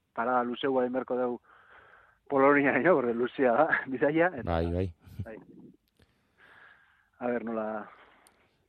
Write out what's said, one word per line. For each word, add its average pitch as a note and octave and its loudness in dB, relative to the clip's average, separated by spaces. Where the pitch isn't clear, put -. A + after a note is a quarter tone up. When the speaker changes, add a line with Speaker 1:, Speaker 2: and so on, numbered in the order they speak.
Speaker 1:
parada B2 0
luzeu B2 -4
hain B2 -2
beharko B2+ -4
dugu B2 -4
Polonia, C#3 4
jo, E3+ 4
porque A#2+ 0
luzea B2 0
da, C3 4
<laughs> C3+ -8
bidaia, D#3 0
eta F2+ -8
Speaker 2:
Bai, E2+ 0
bai. F2+ -2
Speaker 1:
bai. A2 -14
A B2 -4
ber, A#2+ -4
nola A2 -6